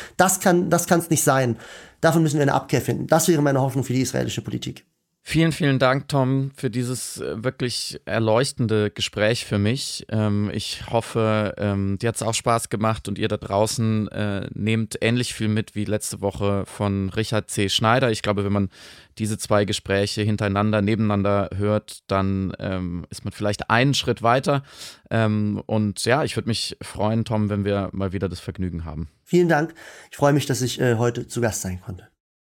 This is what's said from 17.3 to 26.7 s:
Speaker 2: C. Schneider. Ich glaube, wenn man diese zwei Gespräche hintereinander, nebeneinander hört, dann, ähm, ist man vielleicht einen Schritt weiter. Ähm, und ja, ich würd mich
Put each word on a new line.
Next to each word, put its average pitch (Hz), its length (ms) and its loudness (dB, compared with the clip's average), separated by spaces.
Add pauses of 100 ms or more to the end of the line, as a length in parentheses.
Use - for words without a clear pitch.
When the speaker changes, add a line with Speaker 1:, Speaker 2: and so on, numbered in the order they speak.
Speaker 2:
C. 98 200 0
Schneider. 120 420 2
Ich 107 100 -2
glaube, 101 240 0
wenn 101 80 0
man 98 160 2 (480)
diese 107 220 -2
zwei 104 260 2
Gespräche 98 560 0
hintereinander, 104 600 2
nebeneinander 101 720 2
hört, 104 500 -2
dann, 95 540 0
ähm, 92 500 -6
ist - 160 -16
man 101 60 -6
vielleicht 104 400 -4
einen 127 240 4
Schritt - 260 -2
weiter. 135 400 2 (480)
Ähm, 107 560 0
und 107 400 0
ja, 135 180 2
ich - 140 -4
würd 110 80 -4
mich - 380 -4